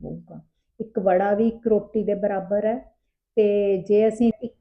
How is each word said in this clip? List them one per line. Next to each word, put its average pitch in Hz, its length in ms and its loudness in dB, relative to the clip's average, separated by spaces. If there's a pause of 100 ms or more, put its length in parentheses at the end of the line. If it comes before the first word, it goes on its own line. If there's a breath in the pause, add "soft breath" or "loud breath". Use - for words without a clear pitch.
ਹੋਊਗਾ। 165 360 -16 (400)
ਇੱਕ 220 200 -8
ਵੜਾ 190 340 2
ਵੀ 220 140 2
ਇੱਕ 226 200 -4
ਰੋਟੀ 208 360 0
ਦੇ 202 100 -2
ਬਰਾਬਰ 202 520 -2
ਹੈ। 226 300 -6 (400)
ਤੇ 202 420 2
ਜੇ 208 300 2
ਅਸੀਂ 226 240 2 (100)
ਇੱਕ 233 200 -12